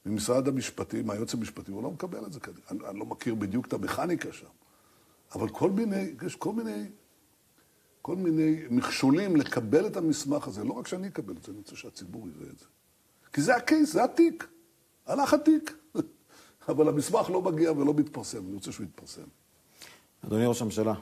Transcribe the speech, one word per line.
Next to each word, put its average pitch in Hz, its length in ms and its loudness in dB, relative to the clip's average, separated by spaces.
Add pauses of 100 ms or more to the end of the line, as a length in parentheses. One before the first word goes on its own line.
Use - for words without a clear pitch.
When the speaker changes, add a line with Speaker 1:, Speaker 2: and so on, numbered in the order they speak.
Speaker 1:
ממשרד 120 420 0
המשפטים, 113 600 -4
מהיועץ 107 260 -4
המשפטי, 101 380 -6
הוא 104 120 -8
לא 147 80 -6
מקבל 156 340 -8
את 151 80 -12
זה 135 60 -14
כדי. - 220 -16 (100)
אני, 101 80 -6 (100)
אני 101 100 -10
לא 110 60 -6
מכיר 110 300 -4
בדיוק 104 320 -2
את - 60 -6
המכניקה 143 600 -2
שם. - 120 -18 (920)
אבל 113 140 -2
כל 180 220 2
מיני, 196 400 0 (140)
יש - 100 -6
כל - 180 -4
מיני, 214 320 -6 (1160)
כל 175 140 -6
מיני 160 400 4 (140)
מכשולים 147 640 4
לקבל 135 520 2
את 196 100 -6
המסמך 147 500 0
הזה. 104 160 -8
לא 139 100 -2
רק 214 140 -10
שאני 185 200 -6
אקבל 104 300 -8
את - 60 -18
זה, - 80 -14
אני 104 60 -12
רוצה - 180 -16
שהציבור 104 520 -14
יראה 76 260 -14
את - 60 -20
זה. - 60 -20 (680)
כי 143 80 0
זה 240 140 4
הקייס, 302 380 4
זה 214 100 4
התיק. - 440 4 (580)
הלך 277 280 0
התיק. 302 400 6 (220)
<laughs> - 720 -8
אבל 151 180 6
המסמך 156 420 2
לא 185 120 0
מגיע 165 300 2
ולא 147 220 4
מתפרסם, 123 520 -2
אני 95 80 -8
רוצה - 180 -10
שהוא 107 140 -10
יתפרסם. - 360 -16 (1040)
Speaker 2:
אדוני 110 200 2
ראש 120 160 2
הממשלה, 110 400 0